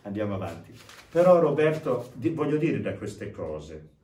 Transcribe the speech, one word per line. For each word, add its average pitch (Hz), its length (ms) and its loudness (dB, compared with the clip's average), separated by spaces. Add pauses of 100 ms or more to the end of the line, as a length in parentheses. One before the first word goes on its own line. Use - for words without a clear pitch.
andiamo 101 320 -4
avanti. 90 380 -8 (360)
Però, 175 300 8
Roberto, 151 720 0
di-, 120 180 -2
voglio 147 260 -2
dire 135 240 0
da 101 140 -4
queste 101 360 -10
cose 78 560 -12 (160)